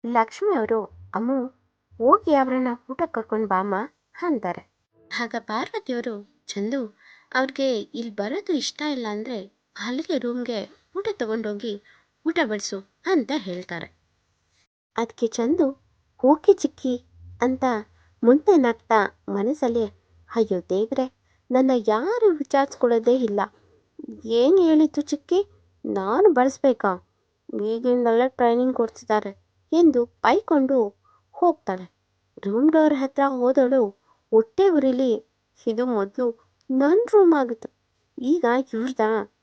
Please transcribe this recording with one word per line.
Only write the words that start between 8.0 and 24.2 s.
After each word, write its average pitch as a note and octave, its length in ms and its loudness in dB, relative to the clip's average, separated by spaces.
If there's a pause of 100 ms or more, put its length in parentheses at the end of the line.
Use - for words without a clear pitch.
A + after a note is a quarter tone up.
ಬರೋದು C4 400 -6
ಇಷ್ಟ C#4+ 300 -6 (100)
ಇಲ್ಲ B3 180 -6
ಅಂದ್ರೆ G#3 560 -10 (100)
ಅಲ್ಲಿಗೆ C4 420 -6
ರೂಮ್ಗೆ A#3+ 600 -8 (180)
ಊಟ G4+ 160 -6
ತಗೊಂಡೋಗಿ G#3+ 680 -6 (440)
ಊಟ E4 180 -2
ಬಡಿಸು" G#3 360 -6 (260)
ಅಂತ C#4 300 0
ಹೇಳ್ತಾರೆ. F3+ 600 -10 (1000)
ಅದಕ್ಕೆ A3+ 300 -4
ಚಂದು, C4+ 580 -2 (400)
"ಓಕೆ D4+ 280 6
ಚಿಕ್ಕಿ" - 520 -2 (380)
ಅಂತ B3+ 220 -2 (600)
ಮುಂದೆ D4+ 320 6
ನಗ್ತಾ A3+ 600 2 (120)
ಮನಸ್ಸಲ್ಲಿ, A#3 560 -2 (520)
"ಅಯ್ಯೋ G#3+ 240 0
ದೇವ್ರೆ, A3+ 580 -4 (320)
ನನ್ನ C4 200 4 (180)
ಯಾರು F#4+ 420 2
ವಿಚಾರಿಸ್ಕೊಳ್ಳೋದೇ C4 880 0
ಇಲ್ಲ. G#3 240 -2 (840)